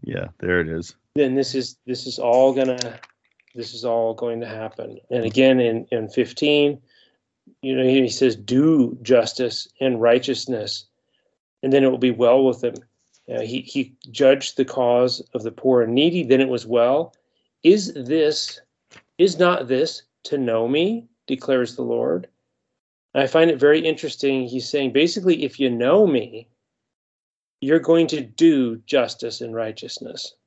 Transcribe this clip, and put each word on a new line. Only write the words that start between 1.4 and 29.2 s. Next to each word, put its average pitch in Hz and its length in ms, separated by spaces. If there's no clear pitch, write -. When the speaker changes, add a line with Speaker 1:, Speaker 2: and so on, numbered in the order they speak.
Speaker 2:
is, 127 300
this 127 220
is 123 120
all 127 340
gonna, 127 460
this 113 180
is 117 120
all 113 280
going 117 260
to 117 80
happen. 110 500
And 123 160
again, 131 340
in, 113 320
in 110 180
fifteen, 143 720
you 131 120
know, 131 100
he 127 260
says, 120 260
"Do 127 680
justice 117 680
and 127 220
righteousness, 120 840
and 135 80
then 139 140
it 131 40
will 127 80
be 123 140
well 120 320
with 127 160
them." 120 160
Uh, 117 100
he, 120 200
he 131 320
judged 135 480
the 135 80
cause 123 560
of 113 100
the 110 80
poor 127 300
and 113 120
needy, 165 300
then 131 180
it 131 80
was 117 160
well. 123 480
"Is 190 300
this, 147 680
is 175 200
not 175 300
this 131 360
to - 140
know 117 300
me?" 185 400
declares 127 480
the 131 80
Lord. 123 440
And 139 100
I 131 40
find 165 240
it 139 80
very 147 220
interesting. 139 680
He's 120 200
saying, 131 260
basically, 170 500
if - 160
you 131 100
know 135 380
me, 117 400
you're 151 180
going 165 280
to 151 140
do 127 640
justice 120 560